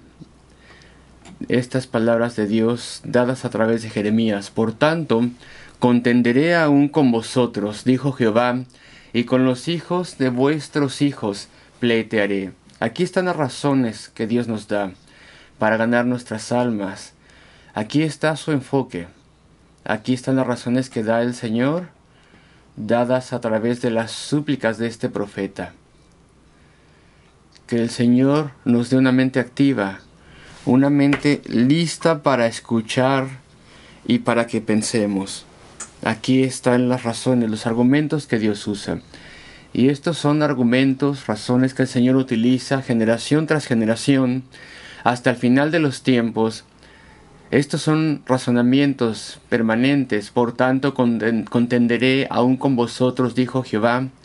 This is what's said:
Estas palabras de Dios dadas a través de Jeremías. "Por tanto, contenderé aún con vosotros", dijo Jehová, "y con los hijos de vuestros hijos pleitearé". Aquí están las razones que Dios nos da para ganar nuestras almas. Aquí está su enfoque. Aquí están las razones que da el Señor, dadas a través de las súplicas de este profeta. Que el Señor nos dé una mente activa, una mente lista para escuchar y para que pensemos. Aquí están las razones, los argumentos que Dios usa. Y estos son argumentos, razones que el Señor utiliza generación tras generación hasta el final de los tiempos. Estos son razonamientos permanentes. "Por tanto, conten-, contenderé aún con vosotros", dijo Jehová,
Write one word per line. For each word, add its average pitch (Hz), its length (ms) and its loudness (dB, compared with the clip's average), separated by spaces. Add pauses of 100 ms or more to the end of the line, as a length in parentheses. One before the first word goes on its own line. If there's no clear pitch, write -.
(1500)
Estas 127 400 -2
palabras 117 480 0
de 107 100 0
Dios 113 580 -2
dadas 123 400 -2
a 123 60 -4
través 113 320 0
de 113 80 -10
Jeremías. 107 600 0
"Por 113 220 -2
tanto, 135 560 0 (520)
contenderé 123 720 4
aún 147 340 4
con 139 220 2
vosotros", 110 720 -2
dijo 127 280 0
Jehová, 123 520 0 (480)
"y 120 120 0
con 127 200 2
los 127 220 -2
hijos 170 520 -4
de 131 100 0
vuestros 143 760 -2
hijos 117 460 -4 (320)
pleitearé". 107 720 0 (260)
Aquí 123 240 -4
están 185 220 -2
las 175 120 -2
razones 131 720 -2
que 113 200 -6
Dios 117 180 0
nos 107 220 -8
da 101 240 -2 (640)
para 110 180 2
ganar 120 300 2
nuestras 120 460 -6
almas. 107 600 -4 (640)
Aquí 110 280 -2
está 156 340 -2
su - 160 -4
enfoque. 127 560 -4 (760)
Aquí 110 300 -4
están 131 220 -2
las 131 100 0
razones 123 440 -4
que 117 120 -4
da 113 200 0
el 123 120 -4
Señor, 127 540 -2 (880)
dadas 120 560 -2
a 120 80 -6
través 117 420 -2
de 123 80 0
las 113 220 -2
súplicas 139 680 -4
de 117 80 -4
este 113 220 -6
profeta. 101 640 -8 (1900)
Que 117 140 -2
el 117 100 0
Señor 135 640 2 (120)
nos 120 260 2
dé 131 60 4
una 131 140 4
mente 131 300 2
activa, 120 600 0 (640)
una 135 260 4
mente 143 560 2
lista 151 760 0
para 123 240 2
escuchar 127 800 0 (800)
y 120 140 2
para 117 260 0
que 113 140 -4
pensemos. 107 840 -2 (600)
Aquí 131 400 0
están 123 440 0
las 127 140 -2
razones, 117 480 0
los 110 160 -6
argumentos 139 600 0
que 117 100 0
Dios 104 300 -2
usa. 87 320 -6 (720)
Y 123 160 4
estos 143 300 -2
son 147 220 0
argumentos, 135 840 0
razones 123 480 0
que 139 80 -2
el 127 60 0
Señor 127 260 2
utiliza 127 680 0
generación 117 680 0
tras 156 180 0
generación 127 800 0 (580)
hasta 120 280 2
el 113 60 -2
final 135 360 4
de 170 80 2
los 139 220 0
tiempos. 113 600 0 (880)
Estos 147 320 0
son 156 440 0
razonamientos 127 1200 0
permanentes. 117 840 0
"Por 120 220 0
tanto, 131 420 0
conten-, 113 500 0
contenderé 120 840 2
aún 127 260 2
con 135 200 0
vosotros", 123 580 0
dijo 127 300 -2
Jehová, 117 420 0 (180)